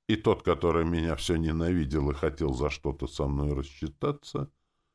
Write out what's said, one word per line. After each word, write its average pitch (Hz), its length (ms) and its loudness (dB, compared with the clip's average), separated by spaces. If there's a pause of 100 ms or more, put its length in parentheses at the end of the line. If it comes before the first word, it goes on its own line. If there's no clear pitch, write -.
и 110 80 2
тот, 110 280 2
который 82 420 4
меня 82 300 0
все 82 220 0
ненавидел 80 760 0
и - 20 -4
хотел 71 400 -2
за 65 160 -2
что-то 67 380 -6
со - 180 -4
мной 71 280 0
рассчитаться — 139 960 -6 (440)